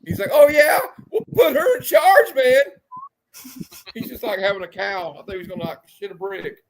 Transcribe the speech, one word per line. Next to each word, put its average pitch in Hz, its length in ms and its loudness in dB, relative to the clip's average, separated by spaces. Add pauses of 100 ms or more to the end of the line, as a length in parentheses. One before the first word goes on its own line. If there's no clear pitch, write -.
He's 180 140 -6
like, 302 140 -4
Oh, 294 160 6
yeah? 294 300 4 (320)
We'll 415 220 -6
put 320 240 4
her 359 200 2
in - 60 -10
charge, 330 520 4
man. 262 280 2 (1300)
He's - 140 -10
just - 140 -14
like 208 180 -6
having 196 220 -4
a 180 60 -12
cow. 185 500 -10
I - 40 -20
think 190 160 -16
he's 180 100 -14
gonna, 180 160 -12
like, 165 220 -10
shit - 240 -16
a 190 40 -20
brick. 190 560 -12